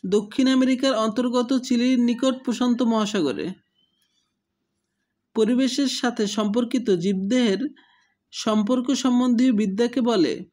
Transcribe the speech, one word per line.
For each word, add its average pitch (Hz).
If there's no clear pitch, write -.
দক্ষিণ 220
আমেরিকার 262
অন্তর্গত 240
চিলির 247
নিকট 240
প্রশান্ত 247
মহাসাগরে। 202
পরিবেশের 254
সাথে 240
সম্পর্কিত 220
জীবদেহের 196
সম্পর্ক 247
সম্বন্ধীয় 254
বিদ্যাকে 214
বলে 196